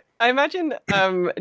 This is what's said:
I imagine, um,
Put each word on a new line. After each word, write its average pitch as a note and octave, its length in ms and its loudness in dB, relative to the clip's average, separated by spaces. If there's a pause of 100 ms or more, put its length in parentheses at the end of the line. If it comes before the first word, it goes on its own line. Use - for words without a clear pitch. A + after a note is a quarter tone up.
(200)
I A#3 100 2
imagine, D4+ 460 0 (180)
um, F#3+ 480 2